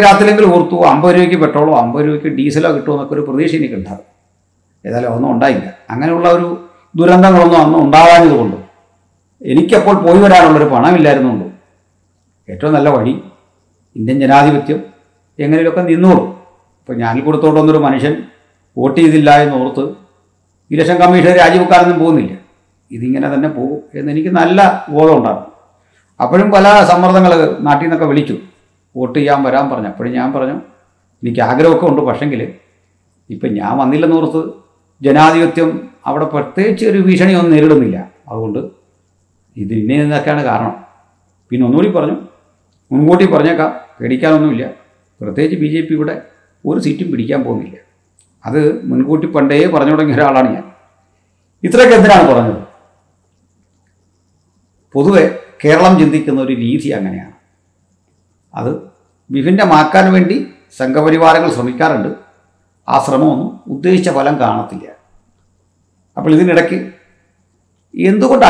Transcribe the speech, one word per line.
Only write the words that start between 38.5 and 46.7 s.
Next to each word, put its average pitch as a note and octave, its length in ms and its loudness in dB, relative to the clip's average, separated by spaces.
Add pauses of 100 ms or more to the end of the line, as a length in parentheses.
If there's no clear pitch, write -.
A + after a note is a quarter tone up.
ഇത് G2+ 240 -8
ഇന്ന G#2+ 120 -4 (160)
ഇതൊക്കെയാണ് D3 420 -2
കാരണം." A2+ 240 -4 (760)
പിന്നെ B2 160 -2
ഒന്നുകൂടി D#3+ 320 0
പറഞ്ഞു, D3+ 180 -4 (760)
"മുൻകൂട്ടി E3 440 2
പറഞ്ഞേക്കാം, D#3 360 -2 (280)
പേടിക്കാനൊന്നുമില്ല, C3 640 -2 (560)
പ്രത്യേകിച്ച് D3 420 -4
ബി D3+ 120 -2
ജെ E3 120 -4
പി - 80 -6
ഇവിടെ D3+ 200 -6 (500)
ഒരു D#3+ 200 -4